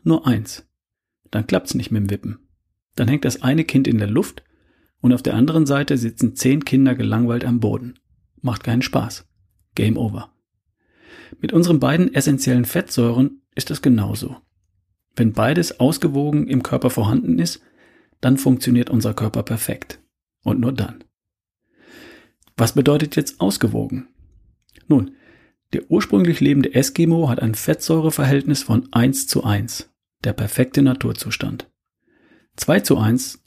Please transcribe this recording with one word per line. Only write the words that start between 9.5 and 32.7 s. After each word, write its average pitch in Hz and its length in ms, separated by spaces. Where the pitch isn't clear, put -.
Game 107 220
over. 107 360
Mit - 100
unseren 170 300
beiden 151 320
essentiellen 135 500
Fettsäuren 123 800
ist - 160
es 147 120
genauso. 107 560
Wenn 110 200
beides 156 480
ausgewogen 147 680
im 127 160
Körper - 260
vorhanden 117 480
ist, - 240
dann 135 160
funktioniert 123 520
unser 110 240
Körper 107 300
perfekt. - 560
Und 113 200
nur 120 100
dann. 113 320
Was 117 200
bedeutet 147 420
jetzt - 240
ausgewogen? 110 680
Nun, 117 240
der - 180
ursprünglich 185 480
lebende 143 340
Eskimo 165 540
hat 117 140
ein 113 140
Fettsäureverhältnis 143 1080
von 117 300
eins 127 340
zu - 160
eins, - 460
der 113 80
perfekte - 500
Naturzustand. - 880
Zwei - 240